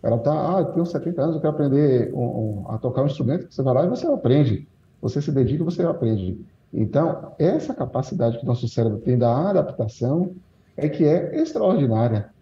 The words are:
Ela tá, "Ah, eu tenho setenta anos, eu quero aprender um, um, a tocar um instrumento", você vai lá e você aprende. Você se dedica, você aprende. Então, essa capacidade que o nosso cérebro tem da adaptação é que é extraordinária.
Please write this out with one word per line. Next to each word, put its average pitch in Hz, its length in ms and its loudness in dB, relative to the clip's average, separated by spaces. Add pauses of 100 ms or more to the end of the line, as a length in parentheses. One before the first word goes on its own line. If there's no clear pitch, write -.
Ela 113 160 0
tá, 151 380 0
"Ah, 190 40 2
eu 156 60 0
tenho 170 200 -2
setenta - 360 -4
anos, 160 140 0
eu 147 40 -4
quero 151 140 0
aprender 139 580 2
um, - 100 -6
um, 110 460 -4
a 110 100 -6
tocar 131 240 -2
um 143 40 2
instrumento", 143 420 -2
você - 140 -6
vai 131 120 2
lá 139 120 4
e - 20 2
você 247 200 -4
aprende. 135 580 2 (340)
Você - 220 -2
se 165 80 -2
dedica, 135 320 2
você 170 220 -2
aprende. 107 520 -2 (380)
Então, - 640 -2
essa 208 360 0
capacidade 120 640 -2
que - 60 -10
o - 20 -4
nosso 123 220 0
cérebro 110 300 0
tem 123 180 0
da 120 340 2
adaptação 165 840 -2 (440)
é 151 120 -2
que 160 160 0
é 170 360 2
extraordinária. 120 880 2 (140)